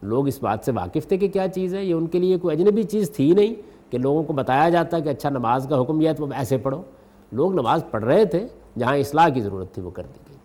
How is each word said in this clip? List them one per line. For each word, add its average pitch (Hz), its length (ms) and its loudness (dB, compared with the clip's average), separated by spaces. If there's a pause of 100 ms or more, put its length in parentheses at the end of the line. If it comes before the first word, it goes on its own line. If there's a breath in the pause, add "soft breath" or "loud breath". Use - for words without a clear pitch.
لوگ 120 260 0
اس - 140 -6
بات 107 220 -2
سے 135 80 0
واقف 107 360 -4
تھے 196 80 0
کہ 196 120 0
کیا 190 200 -2
چیز 185 260 -4
ہے، 196 100 -6
یہ 180 100 0
ان 165 120 -2
کے 170 120 -2
لیے 180 200 2
کوئی 170 180 0
اجنبی 202 260 4
چیز 196 280 -2
تھی 139 240 4
نہیں 208 200 4 (360 loud breath)
کہ 123 80 -4
لوگوں 139 260 2
کو 165 80 -6
بتایا 135 360 2
جاتا 170 300 2
کہ 151 100 -2
اچھا 143 220 -4
نماز 127 400 0
کا 143 120 2
حکم 156 180 0
یہ 160 80 4
ہے 160 60 0
تو 151 100 -6
اب 139 120 -6
ایسے 131 220 0
پڑھو۔ 135 240 -4 (500 loud breath)
لوگ 160 220 0
نماز 143 360 2
پڑھ 107 140 -4
رہے 165 200 4
تھے، 190 220 -2 (320)
جہاں 120 180 0
اصلاح 143 320 4
کی 131 120 0
ضرورت 98 340 -6
تھی 98 80 -10
وہ 90 80 -10
کر 90 120 -12
دی - 260 -16
گئی۔ - 160 -20